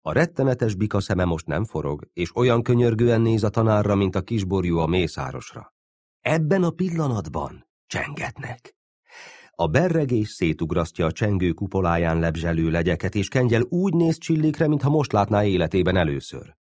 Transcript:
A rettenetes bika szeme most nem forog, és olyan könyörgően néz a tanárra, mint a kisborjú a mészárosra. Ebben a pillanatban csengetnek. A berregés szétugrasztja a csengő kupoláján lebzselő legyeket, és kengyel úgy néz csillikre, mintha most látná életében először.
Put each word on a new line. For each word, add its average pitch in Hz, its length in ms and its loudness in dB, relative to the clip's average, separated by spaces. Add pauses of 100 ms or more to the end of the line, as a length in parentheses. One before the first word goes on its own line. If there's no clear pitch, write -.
A - 120 -6
rettenetes 131 600 0
bika 104 260 -2
szeme 92 240 0
most 85 220 -2
nem 80 180 -2
forog, 71 480 -6
és - 240 -6
olyan 120 260 2
könyörgően 120 580 2
néz 113 220 2
a 107 60 2
tanárra, 104 460 2
mint 98 200 0
a 92 80 -2
kisborjú 92 560 -2
a 80 80 0
mészárosra. 87 880 -4 (460)
Ebben 160 420 0
a 170 80 2
pillanatban 123 960 -4 (200)
csengetnek. - 920 -10 (760)
A - 160 -2
berregés 139 640 2
szétugrasztja 82 760 -2
a 80 60 0
csengő 92 400 0
kupoláján 85 680 0
lebzselő 82 520 0
legyeket, 85 440 -2
és 98 140 -2
kengyel 120 340 2
úgy 180 320 -2
néz 165 240 2
csillikre, 156 500 0
mintha 143 220 2
most 147 220 0
látná 104 320 2
életében 90 520 2
először. 71 640 -4